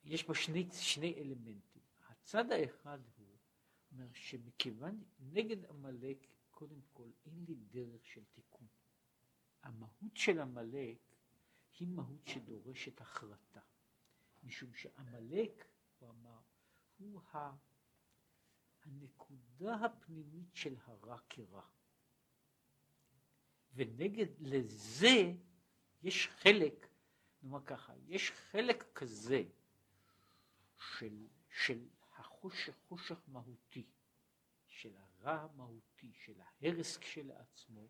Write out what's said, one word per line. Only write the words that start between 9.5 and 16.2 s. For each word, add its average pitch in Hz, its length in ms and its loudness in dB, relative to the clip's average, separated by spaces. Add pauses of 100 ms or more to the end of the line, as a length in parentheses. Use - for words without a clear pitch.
המהות 117 520 -12
של 175 240 6
עמלק 123 580 -4 (840)
היא 175 80 -4
מהות 143 400 -6
שדורשת 120 760 -10
החרטה. - 600 -12 (840)
משום 123 300 -12
שעמלק, 127 920 -4 (340)
הוא 120 100 -20
אמר, 117 300 -20 (580)